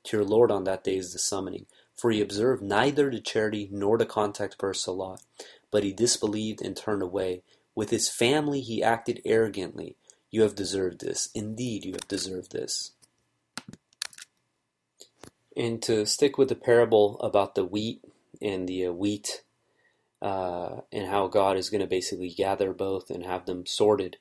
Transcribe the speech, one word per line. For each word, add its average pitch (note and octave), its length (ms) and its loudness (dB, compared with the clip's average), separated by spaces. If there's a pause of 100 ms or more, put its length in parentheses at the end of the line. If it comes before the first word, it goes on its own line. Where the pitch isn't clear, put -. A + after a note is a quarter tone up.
To - 120 -2
your G#2 100 4
Lord A2 260 6
on G2 120 0
that F#2 200 -2
day F#2+ 120 0
is F#2 160 -6
the F#2 60 -10
summoning. F#2+ 480 -4 (260)
For - 200 0
he G#2+ 80 2
observed G#2 420 0
neither C3+ 480 4
the A2+ 100 -6
charity G#2+ 520 -2
nor G2+ 260 2
the A2+ 80 4
contact G2+ 480 -2
of - 80 -8
our G2 120 -2
salat, F#2 480 -6 (500)
but G#2 100 4
he G2 100 -2
disbelieved A2 680 0
and F#2+ 140 -6
turned G2+ 260 -4
away. F#2 400 -4 (320)
With G#2+ 160 -2
his A2 180 2
family C#3+ 520 2
he A2+ 220 -4
acted A2+ 420 0
arrogantly. G2 720 -2 (340)
You A2 120 2
have G#2+ 120 2
deserved F#2+ 460 -2
this. - 340 -4
Indeed, A2 500 -6
you F#2+ 80 -8
have - 160 -8
deserved F#2 440 -6
this." - 400 -6 (2750)
And A#2 260 -2
to G#2+ 240 2
stick - 320 2
with C3+ 100 6
the C3 80 0
parable A2 640 6
about G2+ 360 2
the G2 80 2
wheat G#2 400 -4 (360)
and F#2 280 -2
the, F#2 180 -2
uh, F2+ 60 -2
wheat, G2+ 500 -4 (800)
uh, F#2 600 -4 (100)
and G2+ 160 -6
how G2 220 0
God G2 280 2
is F#2 120 -2
gonna G2 180 0
basically F#2 440 -4
gather G2 420 0
both F#2+ 380 -4
and F2 140 -8
have F#2 200 -6
them F2+ 220 -6
sorted, G2+ 540 2